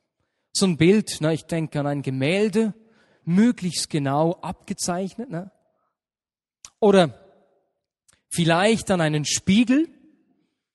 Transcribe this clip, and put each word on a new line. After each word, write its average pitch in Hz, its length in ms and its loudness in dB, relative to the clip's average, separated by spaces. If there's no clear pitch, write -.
So 202 120 0
ein 175 120 0
Bild, 190 440 2
ne, 160 120 0
ich 147 120 -6
denke 160 340 -6
an 143 80 -2
ein 143 140 -4
Gemälde, 185 720 -2
möglichst 185 680 0
genau 151 520 0
abgezeichnet, 190 880 -8
ne? 208 200 -12
Oder 190 360 4
vielleicht 175 640 2
an 180 80 0
einen 151 240 0
Spiegel, 247 640 2